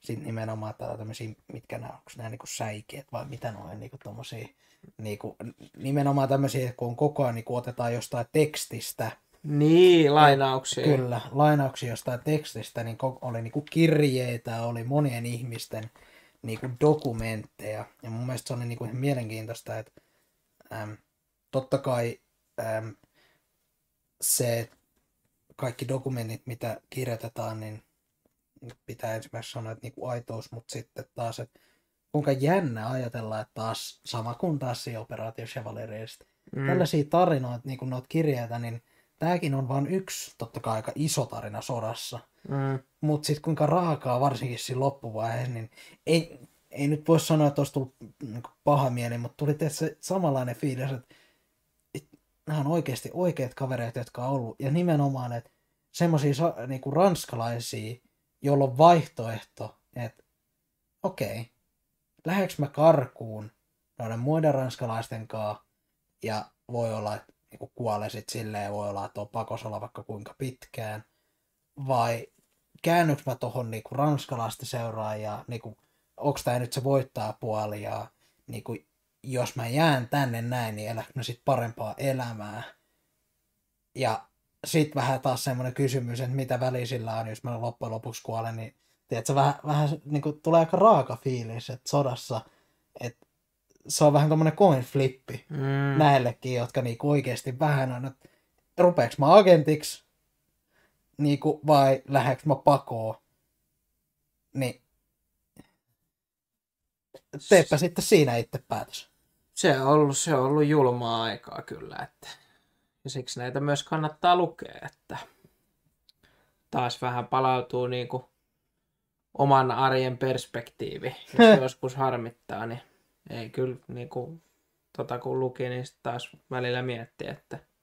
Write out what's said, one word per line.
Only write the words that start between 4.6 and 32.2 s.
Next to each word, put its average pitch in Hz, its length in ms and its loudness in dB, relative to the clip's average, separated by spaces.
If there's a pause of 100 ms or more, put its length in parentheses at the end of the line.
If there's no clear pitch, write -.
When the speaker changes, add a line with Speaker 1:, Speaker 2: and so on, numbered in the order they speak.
Speaker 1:
niinku, 107 460 -10
n-, - 240 -16 (100)
nimenomaan 139 520 0
tämmösiä, 135 480 0
kun 123 100 -4
on 120 80 -6
koko 143 280 0
ajan, 120 120 0
niinku, 117 200 -6
otetaan 120 380 -4
jostain 120 380 -6
tekstistä. - 800 -2 (320)
Speaker 2:
Niin, 156 720 8
lainauksia. 135 680 6
Speaker 1:
Kyllä, 127 380 2 (100)
lainauksia 139 580 2
jostain 120 300 -6
tekstistä, 147 640 -4
niin 113 140 -8
ko-, 131 240 -4
oli, 117 200 -6
niinku, 117 200 -6
kirjeitä, 127 1000 2
oli 117 220 -4
monien 127 420 0
ihmisten, 117 680 -8 (500)
niinku, 113 280 -8 (120)
dokumentteja. 113 1040 0 (180)
Ja 120 60 -12
mun 113 160 -6
mielestä 127 220 -6
se 139 60 -4
oli, 120 120 -6
niinku, 117 200 -6
ihan 113 120 -6
mielenkiintoista, 113 840 -4
että, - 220 -18 (720)
äm, 107 240 -10 (540)
totta 135 260 -2
kai, 120 420 -2 (400)
äm, 110 360 -6 (1300)
se 117 480 0 (840)
kaikki 123 320 -6
dokumentit, 123 580 -4
mitä 117 440 -8
kirjoitetaan, 113 720 -6
niin 107 240 -12 (1040)
pitää 117 300 -8
ensimmäisenä 113 380 -10
sanoa, 110 180 -8
että, 113 120 -14
niinku, - 240 -12
aitous, 120 440 -8
mut 117 180 -16
sitten - 360 -12 (100)
taas, 117 240 -6
että - 200 -14 (520)
kuinka 147 200 0